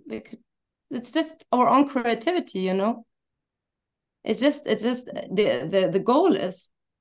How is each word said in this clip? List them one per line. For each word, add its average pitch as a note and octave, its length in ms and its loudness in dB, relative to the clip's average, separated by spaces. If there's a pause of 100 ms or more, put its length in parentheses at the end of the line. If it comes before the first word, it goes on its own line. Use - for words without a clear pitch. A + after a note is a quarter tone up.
like, - 320 -14 (540)
it's B3 200 -10
just D#4+ 420 -4
our B3 160 4
own C#4 180 4
creativity, A#3 720 -2
you F#3 140 0
know? G#3+ 320 -2 (1200)
It's A3 160 -2
just, D4 240 2
it's G3+ 180 -2
just, B3 220 -4
the, D#3 680 -2
the, F#3+ 200 2
the F#3+ 80 0
goal D4+ 360 4
is - 340 -6 (320)